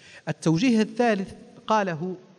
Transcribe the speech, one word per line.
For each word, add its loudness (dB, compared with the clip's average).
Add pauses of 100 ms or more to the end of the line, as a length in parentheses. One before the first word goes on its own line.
(280)
التوجيه 2
الثالث 0 (340)
قاله -2 (220)